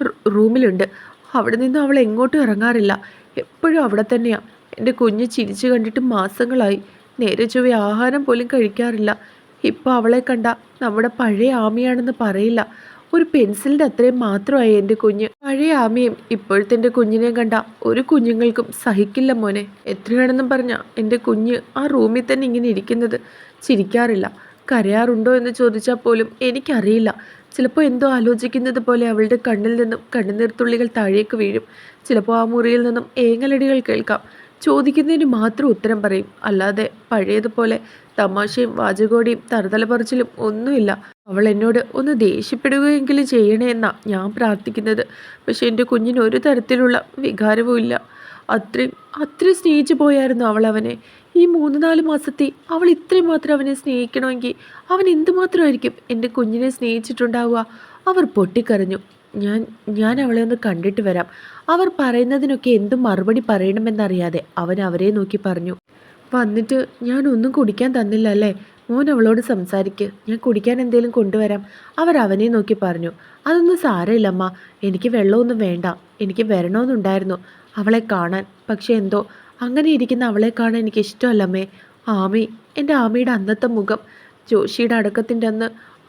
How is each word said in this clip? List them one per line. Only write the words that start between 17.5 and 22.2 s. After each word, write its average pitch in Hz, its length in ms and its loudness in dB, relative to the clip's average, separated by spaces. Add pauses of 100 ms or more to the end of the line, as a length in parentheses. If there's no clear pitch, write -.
ഒരു 226 160 2
കുഞ്ഞുങ്ങൾക്കും 233 720 2
സഹിക്കില്ല 208 600 0
മോനെ. 208 300 -2 (240)
എത്രയാണെന്നും 254 600 0
പറഞ്ഞാ 247 280 -2 (200)
എൻ്റെ 220 200 0
കുഞ്ഞ് 226 380 0 (220)
ആ 262 100 -2
റൂമിൽ 240 380 2